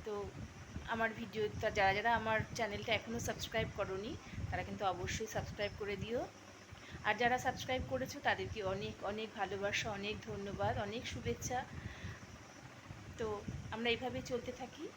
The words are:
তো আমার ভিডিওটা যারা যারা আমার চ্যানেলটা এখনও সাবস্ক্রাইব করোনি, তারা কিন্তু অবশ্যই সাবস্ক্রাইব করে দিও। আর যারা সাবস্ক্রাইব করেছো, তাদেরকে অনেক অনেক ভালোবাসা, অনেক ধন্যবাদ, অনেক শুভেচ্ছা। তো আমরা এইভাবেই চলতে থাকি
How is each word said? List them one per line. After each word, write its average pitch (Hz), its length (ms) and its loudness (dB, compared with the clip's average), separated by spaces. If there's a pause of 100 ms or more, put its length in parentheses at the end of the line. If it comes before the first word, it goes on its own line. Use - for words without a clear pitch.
তো 202 260 -2 (580)
আমার 226 220 4
ভিডিওটা 214 600 0
যারা 196 240 8
যারা 226 200 6
আমার 220 260 4 (140)
চ্যানেলটা 208 380 2
এখনও 226 280 2
সাবস্ক্রাইব 220 560 0
করোনি, 202 400 -2 (340)
তারা 185 120 0
কিন্তু 202 220 -2
অবশ্যই 185 420 0
সাবস্ক্রাইব 208 520 -2
করে 202 180 -2
দিও। 233 300 0 (800)
আর 208 100 6
যারা 240 240 6
সাবস্ক্রাইব 262 520 2
করেছো, 262 320 0
তাদেরকে 196 400 2
অনেক 202 420 0
অনেক 214 300 -2
ভালোবাসা, 202 560 0
অনেক 202 260 -2 (100)
ধন্যবাদ, 202 520 0
অনেক 214 280 -2
শুভেচ্ছা। 247 580 -2 (1500)
তো 214 240 0 (280)
আমরা 233 200 2
এইভাবেই 247 320 0
চলতে 247 300 -2
থাকি 277 440 -8